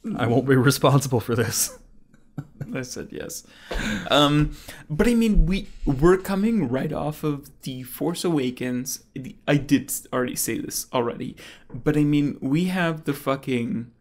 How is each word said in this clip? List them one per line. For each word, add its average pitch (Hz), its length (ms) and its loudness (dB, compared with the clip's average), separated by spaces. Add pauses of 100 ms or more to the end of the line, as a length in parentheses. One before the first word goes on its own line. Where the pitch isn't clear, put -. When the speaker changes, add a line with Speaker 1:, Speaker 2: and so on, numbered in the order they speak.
(180)
Speaker 1:
I 123 100 0
won't 123 200 2
be 135 80 4
responsible 131 640 4
for 117 140 -2
this. - 420 -2 (960)
Speaker 2:
I 131 80 -4
said - 300 -12
yes. - 320 -12 (680)
Um, 147 480 4 (320)
but 151 180 2
I 240 60 2
mean, 214 320 6
we, 190 220 -2 (180)
we're 147 320 6
coming 196 500 0
right 139 240 -2
off 151 320 -4
of 143 260 -4 (120)
The 127 220 -10
Force 156 420 -4
Awakens. 127 800 -2 (100)
The, 131 220 -12 (120)
I 147 100 4
did 135 320 2
s-, - 220 -8
already 127 240 -2
say - 220 -4
this - 340 -8
already, 120 440 -4 (380)
but 147 220 -2
I 151 80 4
mean, 147 380 2
we 151 240 2
have 170 400 -2
the 143 80 -2
fucking 123 880 -4